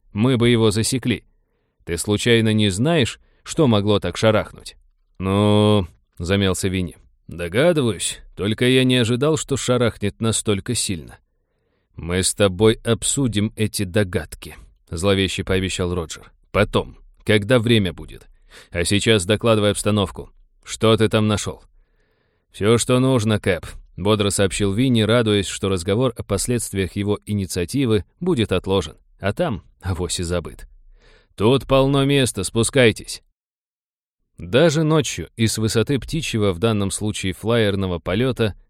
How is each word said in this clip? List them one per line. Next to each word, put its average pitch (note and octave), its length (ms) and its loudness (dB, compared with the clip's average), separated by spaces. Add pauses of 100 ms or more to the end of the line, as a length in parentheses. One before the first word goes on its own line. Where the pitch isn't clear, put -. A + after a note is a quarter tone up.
(120)
мы B2 240 2
бы A#2 120 2
его A2+ 220 4
засекли. A2 540 -2 (600)
Ты E2+ 140 -6
случайно A2 540 2
не G#2+ 160 2
знаешь, B2 500 0 (300)
что D#3+ 180 2
могло G#2 320 4
так F2+ 200 -4
шарахнуть?» - 580 -2 (420)
«Ну», G#2 720 2 (300)
замялся F#2+ 500 0
Винни, F#2 280 -4 (320)
«догадываюсь, A2+ 920 -2 (160)
только A2 300 -2
я B2+ 180 4
не B2+ 120 2
ожидал, B2 420 0
что - 180 -4
шарахнет A#2+ 640 -2
настолько A2 540 -2
сильно». E2 440 -8 (800)
«Мы F2+ 260 -2
с - 120 -2
тобой G#2 500 2
обсудим A2 720 -2
эти G#2+ 280 -4
догадки», F2+ 720 -4 (340)
зловеще F#2+ 540 0
пообещал F#2 500 -2
Роджер. - 360 -10 (220)
«Потом, F#2+ 460 0 (260)
когда G#2+ 340 2
время G#2+ 360 2
будет. - 340 -18 (420)
А E2+ 140 -4
сейчас G2+ 400 2
докладывай G#2 460 2
обстановку. G2+ 600 -2 (320)
Что - 340 2
ты G#2+ 120 2
там G#2+ 180 2
нашел?» G#2+ 360 -4 (880)
«Все, G#2+ 240 2
что B2+ 220 2
нужно, A#2 420 2
Кэп», F2+ 260 -2 (300)
бодро G2+ 320 0
сообщил G2 460 0
Винни, A#2+ 260 2
радуясь, G#2+ 460 2
что - 240 -4
разговор G2+ 460 0
о - 60 -10
последствиях G2 760 -4
его G2+ 280 -2
инициативы G#2 800 -2 (160)
будет C3+ 320 0
отложен, F#2+ 440 -2 (220)
а G2 140 -2
там C#3 320 -4 (160)
авось F2+ 400 -4
и - 20 -4
забыт. E2+ 460 -6 (680)
«Тут C3 320 2
полно C3+ 380 2
места, C3+ 400 0
спускайтесь». - 760 0 (1160)
Даже C#3 460 2
ночью D3+ 520 -2
и A2+ 120 2
с - 100 -4
высоты A2+ 400 0
птичьего, - 540 -2
в E2+ 80 -8
данном G2+ 320 0
случае G2 400 -4
флайерного G2 640 -2
полета, A2 560 -2 (140)